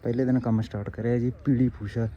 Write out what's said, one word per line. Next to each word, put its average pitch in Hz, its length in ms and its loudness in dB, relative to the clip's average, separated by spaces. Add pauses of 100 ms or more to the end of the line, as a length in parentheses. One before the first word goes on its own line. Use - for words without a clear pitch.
ਪਹਿਲੇ 123 220 0
ਦਿਨ 127 140 4
ਕੰਮ 113 220 2
ਸਟਾਰਟ 104 280 -6
ਕਰਿਆ 120 300 0
ਜੀ 123 120 0 (140)
ਪੀਲੀ 127 240 4
ਫੂਸਾ 113 460 -4